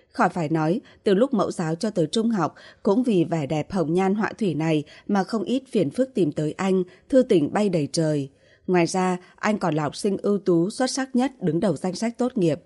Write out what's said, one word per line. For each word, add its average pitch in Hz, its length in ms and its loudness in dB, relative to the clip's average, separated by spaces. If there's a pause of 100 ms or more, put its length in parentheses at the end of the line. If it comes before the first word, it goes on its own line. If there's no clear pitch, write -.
(120)
Khỏi 214 160 2
phải 165 200 -4
nói, 160 320 0 (240)
từ 202 100 4
lúc 247 200 2
mẫu 185 160 0
giáo 160 240 -4
cho 202 160 -6
tới 170 160 0
trung 226 240 -2
học, 175 240 -2 (280)
cũng 220 200 2
vì 196 220 2
vẻ 156 220 -4
đẹp 151 260 -4
hồng 165 220 0
nhan 190 200 2
họa 214 240 -2
thủy 180 160 -2
này 156 300 0 (240)
mà 196 160 2
không 202 200 -6
ít 254 260 -2
phiền 165 200 0
phức 262 240 -4
tìm 160 180 0
tới 156 200 -4
anh, 190 300 0 (260)
thư 262 140 6
tình 185 300 2
bay 208 160 2
đầy 160 240 0
trời. 151 380 -2 (360)
Ngoài 180 200 2
ra, 185 300 -2 (200)
anh 208 220 -2
còn 165 160 -2
là 156 80 -2
học 147 140 -4
sinh 202 260 -2
ưu 202 160 0
tú, 180 320 2
xuất 254 200 -2
sắc 262 260 -4
nhất, 262 160 0 (100)
đứng 175 180 0
đầu 185 160 0
danh 185 180 -6
sách 233 240 -6
tốt 247 200 -2
nghiệp, 160 280 2